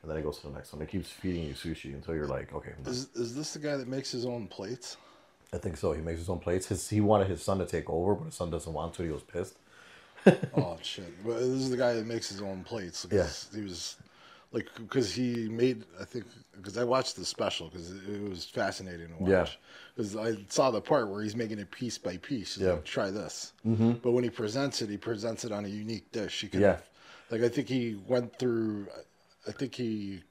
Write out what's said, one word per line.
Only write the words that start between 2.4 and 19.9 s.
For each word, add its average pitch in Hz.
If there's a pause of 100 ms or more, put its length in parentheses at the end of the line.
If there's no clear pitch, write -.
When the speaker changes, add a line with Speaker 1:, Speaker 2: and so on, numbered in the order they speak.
Speaker 1:
"Okay, -
I'm -
done." 127
Speaker 2:
Is, 131
is 117
this 151
the 156
guy 147
that 123
makes 131
his 123
own 117
plates? - (560)
Speaker 1:
I 87
think 82
so. 85
He 78
makes 82
his 85
own 87
plates. 90
His, 92
he 104
wanted 101
his 85
son 95
to 87
take 80
over, 87
but 80
his 80
son 87
doesn't 82
want 82
to. 90
He 82
was 71
pissed. - (680)
<laughs> 190 (220)
Speaker 2:
Oh, 104
shit! - (200)
But 113
this 127
is 131
the 123
guy 123
that 110
makes 117
his 98
own 95
plates. 95
'Cause 87
Speaker 1:
Yeah. 107
Speaker 2:
he 104
was, 90 (560)
like, 113 (220)
'cause 110
he 120
made, 113 (160)
I 101
think, 113 (360)
'cause 95
I 120
watched 127
the 90
special 87
'cause 87
it, 98
it 101
was 90
fascinating 92
to 82 (100)
Speaker 1:
Yeah. 92
Speaker 2:
watch. - (360)